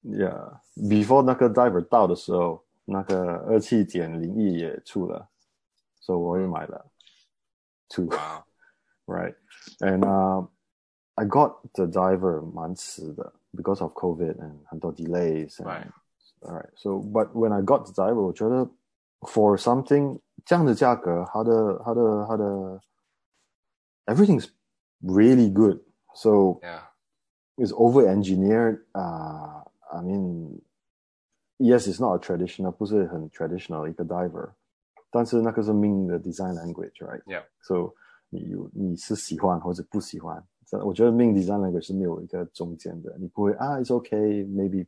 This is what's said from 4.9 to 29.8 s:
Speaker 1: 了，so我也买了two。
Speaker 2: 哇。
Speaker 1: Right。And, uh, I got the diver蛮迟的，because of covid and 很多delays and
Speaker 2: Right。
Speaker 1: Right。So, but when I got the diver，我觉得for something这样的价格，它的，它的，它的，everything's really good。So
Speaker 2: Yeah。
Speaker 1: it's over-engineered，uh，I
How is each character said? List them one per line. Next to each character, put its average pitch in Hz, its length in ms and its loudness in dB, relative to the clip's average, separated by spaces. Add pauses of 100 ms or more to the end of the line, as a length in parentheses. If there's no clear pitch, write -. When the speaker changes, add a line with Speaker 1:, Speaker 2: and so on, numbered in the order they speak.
Speaker 1:
了， 85 200 -12 (720)
so 92 180 -6
我 87 220 -2
也 95 80 -2
买 82 200 -6
了 - 200 -16 (1000)
two。 90 200 -4
Speaker 2:
哇。 78 360 -6 (600)
Speaker 1:
Right。 90 280 -6 (460)
And, 95 240 2
uh, 95 420 2 (680)
I 110 120 -2
got 139 300 2 (160)
the 92 140 0
diver 92 560 0 (100)
蛮 82 220 -10
迟 - 400 -14
的， - 180 -12 (200)
because 98 300 -4
of 78 120 -6
covid 82 420 -4
and 80 160 -14 (140)
很 80 120 -14
多 80 160 -6
delays 82 600 -4
and - 80 -14
Speaker 2:
Right。 87 260 -12 (520)
Speaker 1:
Right。 - 340 -14
So, 98 240 -4
but 107 320 -2
when 113 200 2
I 101 100 0
got 101 220 2
the 95 80 -20
diver， 104 300 2
我 90 100 0
觉 110 160 -2
得 127 220 0 (520)
for 104 360 4
something 135 640 0 (240)
这 175 100 2
样 170 100 4
的 127 100 4
价 123 200 4
格， 87 380 -2
它 110 100 -2
的， 110 420 2
它 117 80 -4
的， 110 360 2
它 110 80 -2
的， 98 440 -4 (1300)
everything's 156 420 4 (540)
really 107 500 6
good。 98 280 4 (340)
So 98 480 4
Speaker 2:
Yeah。 85 200 -14 (760)
Speaker 1:
it's 113 160 -2
over-engineered，uh，I 113 2250 0